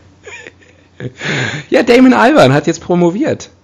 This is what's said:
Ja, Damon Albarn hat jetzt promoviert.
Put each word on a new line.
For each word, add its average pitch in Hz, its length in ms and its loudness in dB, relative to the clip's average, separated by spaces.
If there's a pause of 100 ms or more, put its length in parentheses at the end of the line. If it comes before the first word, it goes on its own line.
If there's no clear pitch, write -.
(1700)
Ja, 262 120 0
Damon 254 300 4
Albarn 226 400 4
hat 151 140 0
jetzt 165 140 -4
promoviert. 175 720 -2 (140)